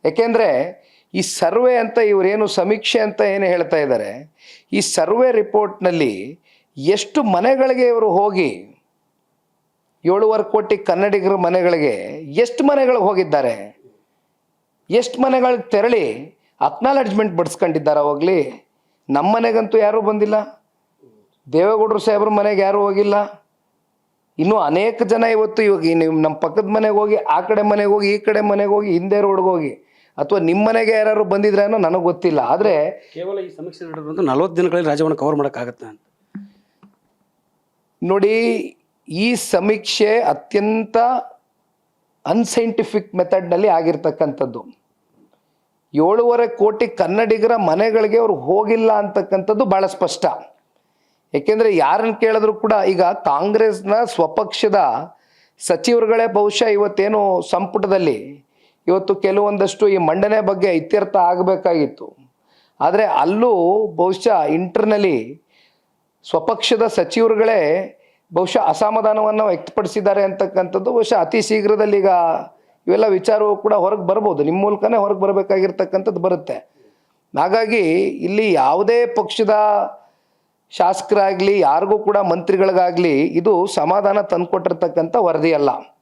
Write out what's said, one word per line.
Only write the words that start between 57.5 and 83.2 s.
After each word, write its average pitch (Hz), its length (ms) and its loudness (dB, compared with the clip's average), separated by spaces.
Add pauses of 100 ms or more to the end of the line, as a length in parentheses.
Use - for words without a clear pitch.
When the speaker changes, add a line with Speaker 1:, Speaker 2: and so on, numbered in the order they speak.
Speaker 1:
ಸಂಪುಟದಲ್ಲಿ 180 920 -2 (420)
ಇವತ್ತು 190 280 0
ಕೆಲವೊಂದಷ್ಟು 202 760 0
ಈ 196 80 2
ಮಂಡನೆ 190 440 0
ಬಗ್ಗೆ 185 320 -2
ಇತ್ಯರ್ಥ 196 440 -2
ಆಗಬೇಕಾಗಿತ್ತು, 180 1000 0 (640)
ಆದ್ರೆ 180 240 2
ಅಲ್ಲೂ 196 840 2
ಬಹುಶಃ 180 600 0
internally 175 960 -2 (880)
ಸ್ವಪಕ್ಷದ 220 560 0
ಸಚಿವರುಗಳೇ 214 1080 0 (380)
ಬಹುಶಃ 180 260 0
ಅಸಮಾಧಾನವನ್ನು 214 840 2
ವ್ಯಕ್ತಪಡಿಸಿದ್ದಾರೆ 196 760 0
ಅಂತಕ್ಕಂಥದ್ದು 190 680 -2
ಬಹುಶಃ 226 300 2
ಅತಿ 214 220 0
ಶೀಘ್ರದಲ್ಲಿ 208 560 2
ಈಗ 196 100 2 (800)
ಇವೆಲ್ಲ 202 200 2
ವಿಚಾರವೂ 208 500 2
ಕೂಡ 214 180 0
ಹೊರಗೆ 196 280 0
ಬರ್ಬೋದು, 190 400 0
ನಿಮ್ಮ 160 180 0
ಮೂಲಕನೇ 208 360 0
ಹೊರಗೆ 196 240 0
ಬರ್ಬೇಕಾಗಿರ್ತಕ್ಕಂಥದ್ದು 190 1000 -2
ಬರುತ್ತೆ. 180 340 -4 (840)
ಹಾಗಾಗಿ 196 720 0
ಇಲ್ಲಿ 196 440 -2
ಯಾವುದೇ 190 540 2
ಪಕ್ಷದ 220 480 -2 (1160)
ಶಾಸಕರಾಗ್ಲಿ, 196 880 0
ಯಾರಿಗೂ 180 380 2
ಕೂಡ 208 180 0
ಮಂತ್ರಿಗಳಿಗಾಗ್ಲಿ 180 1120 2